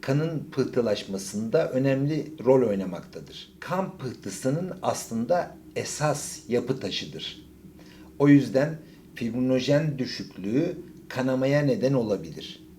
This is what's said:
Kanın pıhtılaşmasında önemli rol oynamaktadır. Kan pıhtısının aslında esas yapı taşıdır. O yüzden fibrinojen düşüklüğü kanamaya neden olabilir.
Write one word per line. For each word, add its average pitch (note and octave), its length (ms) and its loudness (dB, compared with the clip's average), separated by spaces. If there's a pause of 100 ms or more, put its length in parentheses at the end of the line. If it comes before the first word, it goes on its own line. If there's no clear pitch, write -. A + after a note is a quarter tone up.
Kanın D3 500 -2
pıhtılaşmasında A2 1200 0
önemli C3+ 560 2 (180)
rol B2+ 240 6
oynamaktadır. F2 880 -6
Kan F3+ 380 -4
pıhtısının C3 840 -4
aslında A#2+ 760 -2 (180)
esas D3 720 -4
yapı A#2+ 320 0
taşıdır. - 680 -8 (720)
O C#3+ 80 6
yüzden C#3+ 500 6 (380)
fibrinojen B2+ 840 2
düşüklüğü B2 760 -2 (320)
kanamaya C3 520 2
neden C3 320 2
olabilir. E2+ 720 -2 (160)